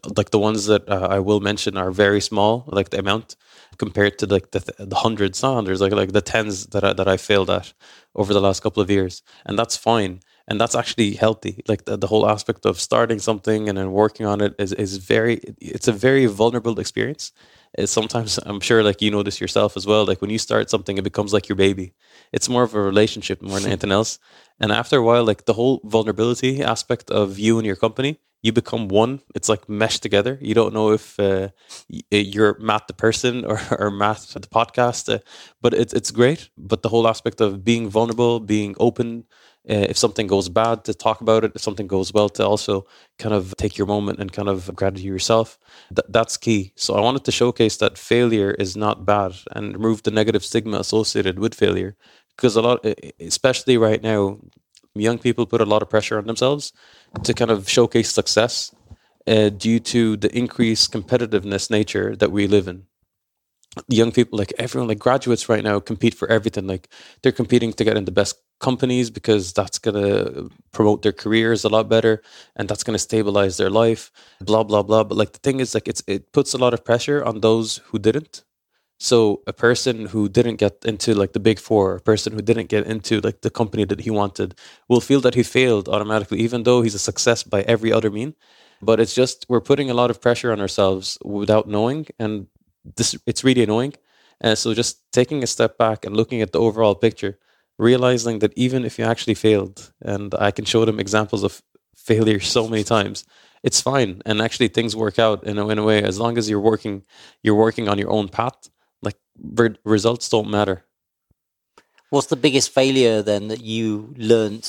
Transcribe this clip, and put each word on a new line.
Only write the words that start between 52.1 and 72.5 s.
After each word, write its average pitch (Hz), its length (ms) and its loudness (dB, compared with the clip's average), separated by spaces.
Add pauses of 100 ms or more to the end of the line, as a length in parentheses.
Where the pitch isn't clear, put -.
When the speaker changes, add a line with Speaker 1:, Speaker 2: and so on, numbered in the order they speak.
Speaker 1:
'Cause 110 200 2
a 113 60 6
lot, 120 220 2
e-, 110 100 0 (100)
e-, - 80 -20 (160)
especially 127 480 2
right 107 260 2
now, 104 360 0 (580)
young 110 220 0
people 120 280 0
put 117 140 -2
a 110 40 4
lot 104 180 2
of 104 60 -6
pressure 110 300 0
on 104 80 -8
themselves 127 460 -2 (500)
to - 100 -2
kind 113 200 0
of 98 160 0
showcase 117 420 2
success, - 640 -2 (540)
uh, 110 220 4
due 110 280 0
to 113 380 0
the 104 200 -2
increased 117 560 0
competitiveness 104 800 -2
nature 104 460 0
that 98 160 2
we 101 160 0
live 98 180 2
in. 95 200 -12 (1000)
Young 113 240 4
people, 117 260 2
like, 98 200 -2
everyone, 123 300 -4
like, 107 100 -2
graduates 123 500 0
right 107 160 0
now 104 160 0
compete 113 340 0
for - 140 -6
everything. 107 380 0
Like, 92 220 -8 (340)
they're 127 100 4
competing 117 400 2
to 113 120 -2
get 107 120 2
in 101 80 -2
the 92 80 -6
best 98 240 0 (240)
companies 123 500 0
because 101 440 -2
that's - 240 -4
gonna 101 720 -2 (240)
promote 104 300 2
their 107 100 2
careers 113 520 0
a 107 60 0
lot 110 180 2
better 110 340 2 (320)